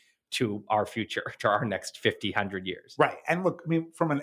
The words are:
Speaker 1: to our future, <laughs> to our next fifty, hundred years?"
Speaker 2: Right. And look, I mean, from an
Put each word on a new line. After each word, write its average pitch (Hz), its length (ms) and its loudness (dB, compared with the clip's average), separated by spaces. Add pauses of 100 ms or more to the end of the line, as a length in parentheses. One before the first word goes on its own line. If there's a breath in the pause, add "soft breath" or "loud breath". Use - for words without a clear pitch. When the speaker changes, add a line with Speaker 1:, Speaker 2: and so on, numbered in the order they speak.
(320 soft breath)
Speaker 1:
to 104 380 -2
our 107 160 4
future, - 400 -4
<laughs> - 140 -12
to 117 100 2
our 104 160 4
next 95 320 -4
fifty, 107 340 0
hundred 98 340 -2
years?" - 320 -8
Speaker 2:
Right. 143 200 2 (100)
And 175 160 2
look, 175 220 0
I - 20 -12
mean, 165 260 0
from 160 180 0
an 139 120 0